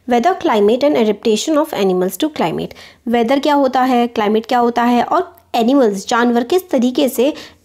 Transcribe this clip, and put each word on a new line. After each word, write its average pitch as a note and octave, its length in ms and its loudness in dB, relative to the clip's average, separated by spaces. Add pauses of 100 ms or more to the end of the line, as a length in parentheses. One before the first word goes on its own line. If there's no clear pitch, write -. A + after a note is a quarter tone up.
(100)
Weather, D#4 320 0
Climate A#3+ 420 2
and D4 200 2
Adaptation A3 600 0
of D#4 100 -8
Animals F#3 460 -2
to - 40 0
Climate। E3 480 -4 (360)
वेदर A#3+ 300 0
क्या D4 160 0
होता C4 280 2
है, B3 240 2
क्लाइमेट A3 400 -2
क्या B3 120 0
होता A#3+ 240 0
है A#3+ 200 2
और - 340 -2 (180)
एनिमल्स, A#3 540 0
जानवर A#3+ 360 0
किस F4+ 260 -2
तरीके B3+ 380 0
से C4 260 0 (300)